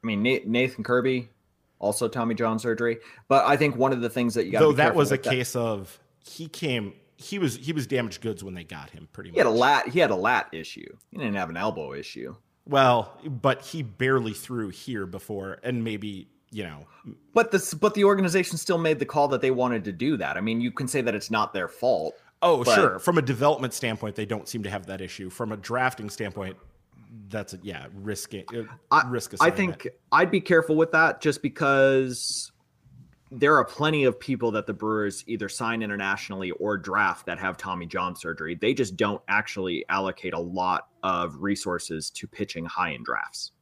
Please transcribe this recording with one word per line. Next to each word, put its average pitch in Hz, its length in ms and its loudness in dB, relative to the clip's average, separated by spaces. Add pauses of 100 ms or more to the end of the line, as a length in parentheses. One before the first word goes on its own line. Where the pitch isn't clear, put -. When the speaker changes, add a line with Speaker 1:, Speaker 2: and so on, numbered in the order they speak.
Speaker 1:
I 113 40 -6
mean, 107 160 -2
Na-, 127 240 2
Nathan 123 360 0
Kirby, 123 460 0 (500)
also 107 300 -2
Tommy 113 260 -2
John 110 240 0
surgery. 117 420 -2 (280)
But 160 160 6
I 139 140 4
think 143 180 2
one 135 160 4
of 123 80 -2
the 117 80 -2
things 120 240 0
that 107 140 0
you 95 60 -6
gotta 113 120 6
Speaker 2:
Though 151 80 8
Speaker 1:
be 127 40 2
Speaker 2:
that 147 80 4
Speaker 1:
careful 165 140 4
Speaker 2:
was 143 120 4
a 139 60 4
Speaker 1:
with - 80 -6
that 117 60 0
Speaker 2:
case 127 240 0
of 110 440 -4 (260)
he - 240 -14
came, 123 460 -4 (220)
he - 220 -10
was, 143 180 0
he 147 180 -6
was 139 120 -2
damaged 120 360 -4
goods 101 200 -6
when 95 120 -12
they 87 100 -12
got 73 240 -14
him, 78 240 -20
pretty 101 180 -16
Speaker 1:
He 165 60 -4
had 139 100 4
a 117 40 4
Speaker 2:
much. 113 80 2
Speaker 1:
lat-, 131 300 4
he 135 100 -2
had 147 120 4
a 98 60 2
lat 107 360 2
issue. - 440 -14 (140)
He - 80 -16
didn't 113 160 -4
have 90 160 -4
an 82 80 -8
elbow 90 340 -4
issue. 65 420 -12 (320)
Speaker 2:
Well, 127 640 4
but 131 320 0
he 160 220 -10
barely 127 500 0
threw 110 380 -8
here 104 340 -8
before, 95 580 -10
and 120 220 -2
maybe, 104 440 -8 (220)
you 107 140 -8
know. 73 220 -14 (480)
Speaker 1:
But 226 160 4
the, 190 280 0
but 208 140 4
the 208 120 4
organization 190 520 4
still 170 220 0
made 156 200 2
the 135 60 0
call 143 240 2
that 131 140 2
they 131 80 4
wanted 123 340 2
to 101 80 -6
do 131 240 0
that. 78 220 -4
I - 20 -4
mean, 113 220 0
you 123 80 -2
can - 180 -6
say 135 140 -2
that 113 120 0
it's - 160 -6
not 107 220 0
their 90 160 -2
fault. 90 460 0 (260)
Speaker 2:
Oh, 156 240 4
Speaker 1:
but 117 100 6
Speaker 2:
sure. 101 240 6
From 170 200 2
a 151 40 4
development 127 520 2
standpoint, 110 420 -6
they 107 80 -4
don't 104 240 -6
seem 113 140 -8
to 101 80 -8
have 95 160 -8
that 95 160 -10
issue. 92 260 -12
From 110 240 -6
a 104 60 -8
drafting 117 500 -4
standpoint, 95 480 -8 (720)
that's 104 240 -8
a, 95 100 -14
yeah, 80 300 -12
risk, 101 420 -8
uh, 113 280 -10 (280)
Speaker 1:
I, 143 180 4
Speaker 2:
risk 123 240 -4
Speaker 1:
I 131 160 2
Speaker 2:
assignment. 185 340 -2
Speaker 1:
think - 120 -10 (160)
I'd 170 200 4
be 196 100 6
careful 160 340 4
with 160 180 4
that 160 280 4
just 147 220 0
because 135 1080 2 (800)
there 143 260 6
are 127 80 6
plenty 151 400 2
of 123 160 4
people 120 320 0
that 107 140 -2
the - 80 -4
Brewers 107 520 -2
either 107 220 -6
sign 117 340 -4
internationally 98 680 -4
or 104 240 -2
draft 95 500 0
that 87 120 -6
have 95 180 -4
Tommy 90 300 -8
John 90 280 -4
surgery. 82 400 -8
They 110 200 0
just 107 220 -2
don't 104 300 0
actually 95 600 -2
allocate 92 460 -4
a 82 60 -4
lot 90 480 -2 (140)
of 87 380 -2
resources 87 680 -4
to - 160 -12
pitching - 380 -8
high 85 260 -2
in 64 120 -8
drafts. - 600 -8